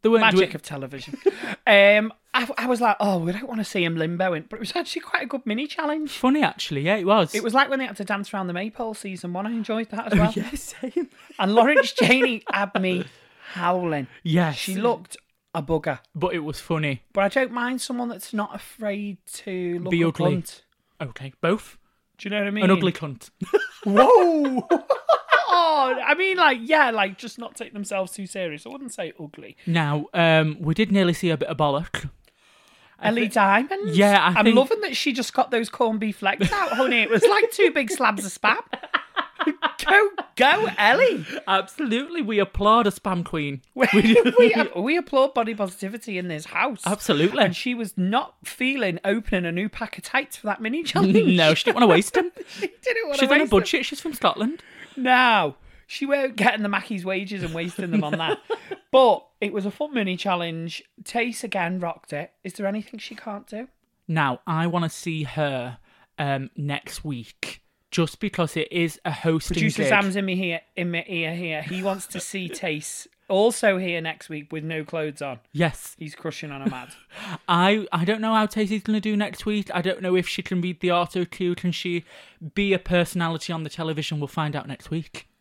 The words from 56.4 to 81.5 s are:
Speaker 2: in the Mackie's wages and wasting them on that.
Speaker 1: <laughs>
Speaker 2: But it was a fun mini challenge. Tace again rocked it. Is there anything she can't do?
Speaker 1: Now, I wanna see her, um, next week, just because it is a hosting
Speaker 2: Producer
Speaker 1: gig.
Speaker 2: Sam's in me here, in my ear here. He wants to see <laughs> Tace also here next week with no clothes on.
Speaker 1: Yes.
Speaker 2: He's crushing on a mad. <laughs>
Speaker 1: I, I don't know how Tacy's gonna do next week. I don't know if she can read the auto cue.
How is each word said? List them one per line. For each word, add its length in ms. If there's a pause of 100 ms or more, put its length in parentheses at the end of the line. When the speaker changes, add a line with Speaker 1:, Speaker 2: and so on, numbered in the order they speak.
Speaker 2:
in 80
the 60
Mackie's 360
wages 380
and 120
wasting 380
them 120
on 140
that. 260
Speaker 1:
<laughs> 40 (420)
Speaker 2:
But 360 (160)
it 100
was 140
a 40
fun 240
mini 220
challenge. 680 (220)
Tace 400
again 340
rocked 360
it. 180 (100)
Is 120
there 120
anything 320
she 160
can't 320
do? 220 (400)
Speaker 1:
Now, 380
I 200
wanna 240
see 340
her, 540 (400)
um, 380
next 480
week, 560 (300)
just 280
because 380
it 160
is 320
a 60
hosting 460
Speaker 2:
Producer 260
Speaker 1:
gig. 80
Speaker 2:
Sam's 260
in 80
me 120
here, 260 (120)
in 160
my 160
ear 280
here. 260
He 220
wants 260
to 120
see 280
<laughs> 140
Tace 440 (220)
also 480
here 240
next 300
week 200
with 140
no 200
clothes 360
on. 200 (120)
Speaker 1:
Yes. 460
Speaker 2:
He's 160
crushing 360
on 120
a 80
mad. 180 (320)
<laughs> 280
Speaker 1:
I, 440
I 140
don't 160
know 100
how 140
Tacy's 380
gonna 180
do 160
next 260
week. 300
I 80
don't 180
know 160
if 100
she 140
can 220
read 180
the 120
auto 340
cue. 280